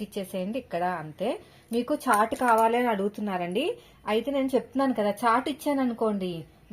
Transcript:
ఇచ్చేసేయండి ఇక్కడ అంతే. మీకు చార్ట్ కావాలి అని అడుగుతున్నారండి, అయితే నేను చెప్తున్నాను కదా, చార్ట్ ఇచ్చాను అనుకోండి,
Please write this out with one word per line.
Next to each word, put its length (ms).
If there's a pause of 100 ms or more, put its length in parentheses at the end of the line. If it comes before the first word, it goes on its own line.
ఇచ్చేసేయండి 600
ఇక్కడ 180 (220)
అంతే. 240 (440)
మీకు 200 (120)
చార్ట్ 280 (100)
కావాలి 360
అని 120
అడుగుతున్నారండి, 760 (460)
అయితే 240
నేను 180
చెప్తున్నాను 460
కదా, 120 (120)
చార్ట్ 300
ఇచ్చాను 320
అనుకోండి, 440 (440)